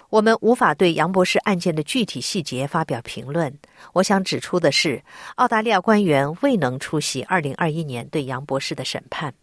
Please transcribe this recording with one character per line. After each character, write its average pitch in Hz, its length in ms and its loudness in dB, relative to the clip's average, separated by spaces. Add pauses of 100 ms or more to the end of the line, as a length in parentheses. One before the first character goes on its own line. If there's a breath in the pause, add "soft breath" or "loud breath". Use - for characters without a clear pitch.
“我 214 120 4
们 226 180 4
无 233 160 4
法 180 180 4
对 170 200 4
杨 156 180 0
博 185 140 4
士 - 140 0
案 196 200 0
件 170 160 -2
的 156 80 -2
具 233 220 -2
体 - 160 -6
细 180 200 -4
节 127 240 -6
发 160 200 -2
表 120 160 -4
评 - 260 -14
论。” 147 260 -2 (380 loud breath)
我 180 100 4
想 190 220 2
指 139 160 -4
出 - 180 -4
的 165 140 4
是， - 320 -2 (320 loud breath)
澳 247 100 2
大 220 160 0
利 226 80 -2
亚 190 120 2
官 208 200 4
员 147 380 2
未 277 160 2
能 131 240 0
出 151 220 -4
席 131 220 -4
二 185 180 0
零 139 140 -4
二 165 140 0
一 160 140 -4
年 127 240 -8
对 147 160 -4
杨 131 220 -8
博 135 120 -2
士 - 160 -6
的 135 120 -8
审 - 240 -6
判。 143 340 -8